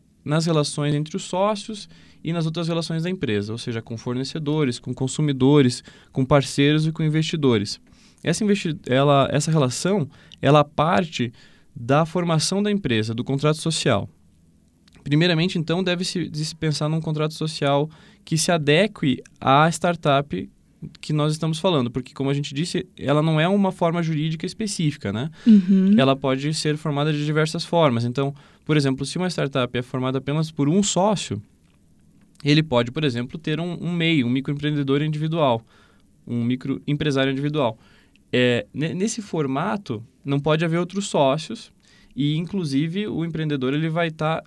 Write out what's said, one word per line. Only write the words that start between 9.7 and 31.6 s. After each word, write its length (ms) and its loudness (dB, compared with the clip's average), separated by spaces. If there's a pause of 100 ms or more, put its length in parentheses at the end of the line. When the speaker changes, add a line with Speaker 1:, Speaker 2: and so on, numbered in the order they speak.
Speaker 1:
ela 220 6
parte 680 -2 (420)
da 300 2
formação 560 0
da 120 0
empresa, 420 0
do 80 -4
contrato 360 0
social. 500 0 (960)
Primeiramente, 540 2
então, 240 -2
deve-se, 460 -2
de 160 -6
se 120 -10
pensar 320 -2
num 120 -2
contrato 340 -4
social 540 0 (360)
que 120 -2
se 140 0
adeque 720 2 (180)
à 280 6
startup 840 0 (500)
que 120 -6
nós 200 2
estamos 280 -4
falando, 300 2
porque, 220 -6
como 180 -2
a 40 2
gente 180 -4
disse, 340 -4 (100)
ela 260 0
não 180 2
é 80 2
uma 220 2
forma 320 0
jurídica 420 -4
específica, 680 -4
né? 180 -4 (160)
Speaker 2:
Uhum. 500 6
Speaker 1:
Ela 200 6
pode 360 -2
ser 240 -2
formada 360 0
de 120 -2
diversas 400 -2
formas. 400 2
Então, 300 -2 (300)
por 120 2
exemplo, 300 0
se 120 -6
uma 120 -2
startup 480 -2
é 40 -2
formada 360 -4
apenas 320 -2
por 180 0
um 140 4
sócio, 580 -2 (1040)